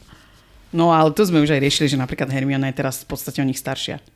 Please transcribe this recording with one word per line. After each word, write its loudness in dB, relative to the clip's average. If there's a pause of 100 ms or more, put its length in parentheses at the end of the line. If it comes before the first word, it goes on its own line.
(680)
No, 4
ale 4
to 2
sme 4
už 4
aj 0
riešili, 2
že 0
napríklad -4
Hermiona -2
je -6
teraz -4
v -18
podstate -8
o 0
nich -2
staršia. -8 (120)